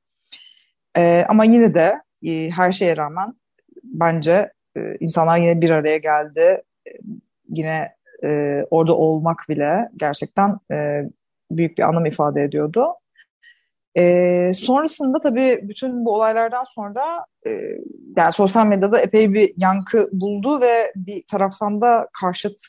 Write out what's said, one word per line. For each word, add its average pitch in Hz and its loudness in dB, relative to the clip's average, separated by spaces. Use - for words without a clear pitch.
E, 170 4
ama 214 4
yine 226 6
de, 180 2
e, 160 -6
her 180 0
şeye 180 0
rağmen 165 -8
bence, 165 0
e, - -10
insanlar 165 0
yine 170 2
bir 165 2
araya 156 2
geldi. 151 0
E, - -18
yine, 156 -6
e, 143 -2
orada 165 2
olmak 160 0
bile 156 -2
gerçekten, 196 -2
e, 147 -4
büyük 165 -2
bir - 0
anlam 165 0
ifade 147 -2
ediyordu. 151 0
E, 180 4
sonrasında 277 -2
tabii 254 0
bütün 240 -8
bu 220 0
olaylardan 226 0
sonra, 247 -8
e, - -6
yani 170 2
sosyal 208 4
medyada 202 2
epey 214 4
bir 208 2
yankı 190 0
buldu 202 -2
ve 233 2
bir 190 -12
taraftan 208 -4
da 240 2
karşıt 190 -6